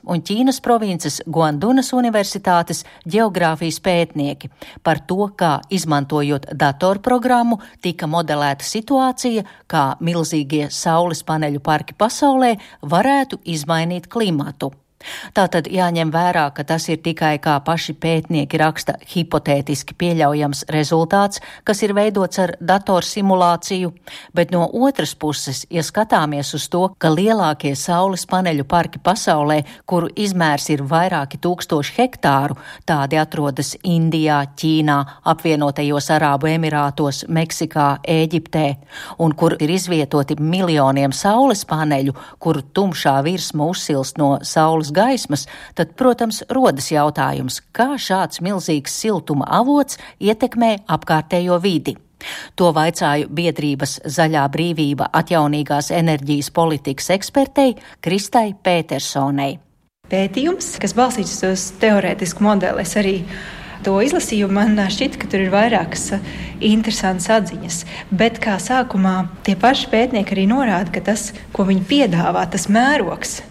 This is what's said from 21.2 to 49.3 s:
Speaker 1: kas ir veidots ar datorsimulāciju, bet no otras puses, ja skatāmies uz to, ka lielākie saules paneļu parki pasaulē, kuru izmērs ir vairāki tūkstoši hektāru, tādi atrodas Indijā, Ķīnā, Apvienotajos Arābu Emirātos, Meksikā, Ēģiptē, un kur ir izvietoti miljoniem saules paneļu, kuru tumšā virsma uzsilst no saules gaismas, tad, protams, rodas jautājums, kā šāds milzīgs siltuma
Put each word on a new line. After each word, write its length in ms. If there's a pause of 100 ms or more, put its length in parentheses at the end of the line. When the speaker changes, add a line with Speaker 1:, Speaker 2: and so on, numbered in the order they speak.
Speaker 1:
kas 240
ir 120
veidots 440
ar 180
datorsimulāciju, 1300 (380)
bet 240
no 200
otras 420
puses, 500
ja 180
skatāmies 720
uz 140
to, 220
ka 200
lielākie 640
saules 500
paneļu 420
parki 360
pasaulē, 580 (200)
kuru 320
izmērs 580
ir 160
vairāki 520
tūkstoši 580
hektāru, 600 (220)
tādi 400
atrodas 600
Indijā, 600 (100)
Ķīnā, 500 (220)
Apvienotajos 880
Arābu 380
Emirātos, 800
Meksikā, 640 (100)
Ēģiptē, 680 (500)
un 200
kur 220
ir 160
izvietoti 680
miljoniem 720
saules 540
paneļu, 500 (180)
kuru 300
tumšā 560
virsma 480
uzsilst 520
no 200
saules 540
gaismas, 540 (220)
tad, 260
protams, 500
rodas 460
jautājums, 760
kā 280
šāds 460
milzīgs 520
siltuma 560